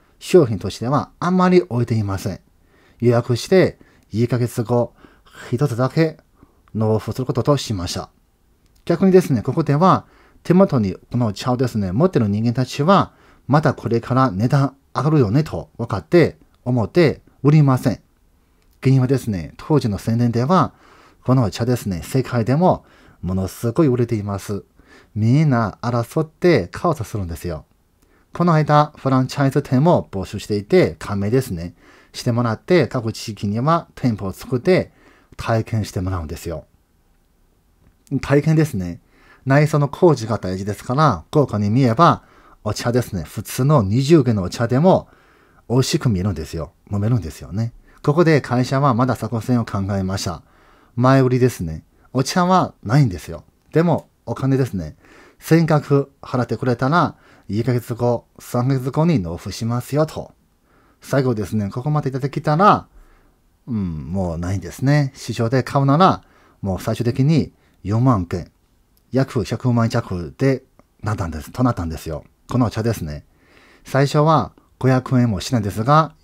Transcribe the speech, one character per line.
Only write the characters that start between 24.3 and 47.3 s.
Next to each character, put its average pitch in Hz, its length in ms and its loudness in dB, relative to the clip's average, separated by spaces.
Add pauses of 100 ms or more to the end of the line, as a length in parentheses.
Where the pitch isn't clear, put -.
す。 - 240 -8 (520)
み 120 280 4
ん 151 60 2
な 117 320 0
争 120 420 -2
っ 156 60 -10
て 135 380 2
買 - 200 -6
お 160 60 2
う - 20 -4
と - 80 -8
す 110 140 -10
る 95 80 -4
ん - 20 -8
で 82 80 -8
す - 120 -10
よ。 78 180 -8 (680)
こ 170 120 -2
の 175 80 4
間、 151 440 2
フ - 120 -4
ラ 131 120 2
ン 127 60 -2
チ - 100 -10
ャ 139 100 2
イ 131 40 0
ズ 147 100 0
店 131 220 0
も 156 280 2
募 95 140 -6
集 101 140 -10
し - 60 -14
て 104 120 -2
い 101 80 -6
て、 131 340 2
加 - 160 -8
盟 101 140 -2
で 131 120 2
す - 100 -6
ね、 85 220 -10 (380)
し - 100 -16
て 127 100 -2
も 117 120 0
ら 113 100 0
っ 110 60 -8
て、 170 280 2
各 113 260 -6
地 - 160 -12
域 104 180 -6
に 104 120 -2
は 160 360 -2
店 117 200 -2
舗 98 120 -8
を 90 60 -6
作 - 240 -6
っ - 20 0
て 151 320 0 (460)
体 113 260 -2
験 110 220 -4
し - 60 -14
て 98 100 -6
も 92 100 -4
ら 90 60 -4
う 82 80 -8
ん - 20 -10
で 85 80 -10
す 85 140 -12
よ。 78 160 -10 (1600)
体 143 220 2
験 156 120 2
で 156 100 4
す 131 100 -6
ね。 87 240 -6 (460)
内 143 220 4
装 151 120 0
の 143 80 0
工 160 280 4
事 110 120 -8
が 110 100 -2
大 92 200 -6
事 190 80 -6
で 101 80 -4
す - 100 -14
か 127 120 -4
ら、 131 360 2
豪 139 160 2
華 107 120 -4
に 104 100 0
見 120 140 2
え 117 100 4
ば、 147 300 4 (400)
お 104 100 -4
茶 - 180 -4
で 123 120 2
す - 120 -10
ね。 82 80 -4
普 - 180 -12
通 - 220 -6
の 143 200 4
二 104 180 0
十 147 220 6
元 117 120 2
の 95 80 0
お 90 60 -2
茶 120 180 -4
で 123 120 2
も、 165 280 4 (640)
美 117 80 0
味 131 60 4
し - 160 -2
く 131 100 0
見 98 100 0
え 90 40 -4
る 101 80 0
ん 82 40 -4
で 78 100 -8
す - 100 -12
よ。 80 180 -8 (180)
飲 101 80 -2
め 104 100 0
る 123 80 2
ん - 40 -2
で 78 100 -8